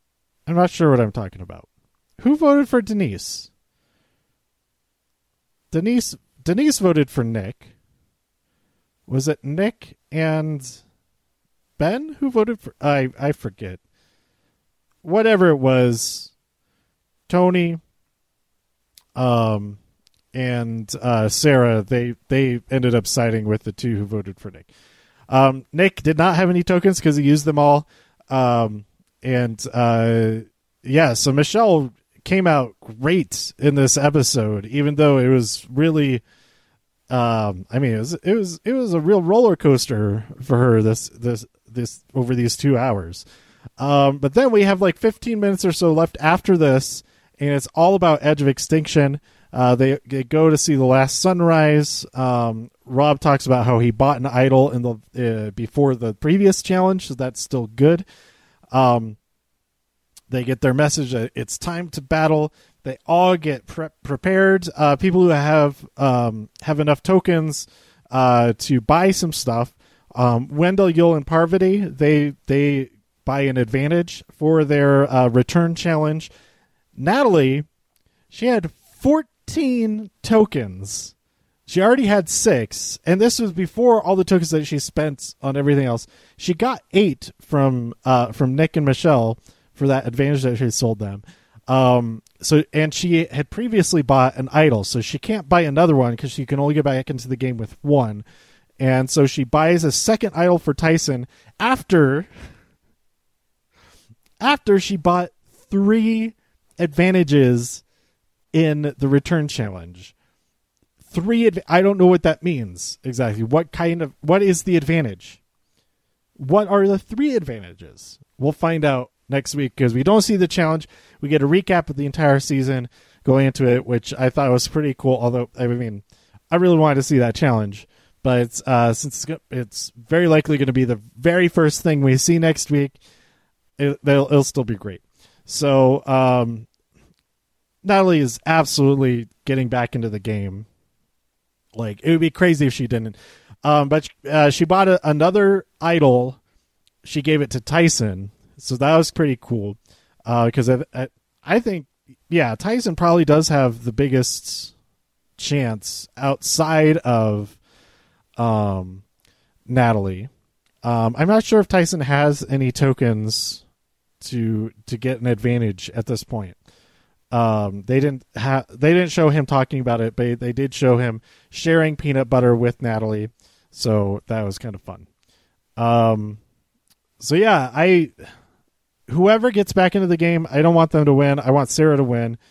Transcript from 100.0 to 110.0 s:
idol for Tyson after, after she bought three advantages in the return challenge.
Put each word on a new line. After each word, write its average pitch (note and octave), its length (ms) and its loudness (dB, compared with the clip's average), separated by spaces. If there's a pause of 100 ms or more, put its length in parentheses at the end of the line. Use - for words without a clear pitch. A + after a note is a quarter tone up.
idol F3 240 2
for D3 160 -4
Tyson D3+ 520 -2 (340)
after, F3 640 2 (2250)
after A3 400 2
she G3 160 -6
bought F3 340 0 (220)
three A3 800 -2 (440)
advantages D3 1040 2 (680)
in D3+ 440 -2
the C3+ 120 -2
return D3 400 0
challenge. F#2 680 -12 (880)